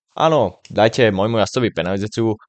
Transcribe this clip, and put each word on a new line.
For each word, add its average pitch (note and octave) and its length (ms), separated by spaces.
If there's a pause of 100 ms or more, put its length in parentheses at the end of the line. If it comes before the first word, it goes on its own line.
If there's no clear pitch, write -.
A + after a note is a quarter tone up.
(160)
"Áno, D3 560
dajte A2 400
môjmu G#2 320
jazdcovi A2 320
penalizáciu, G2+ 720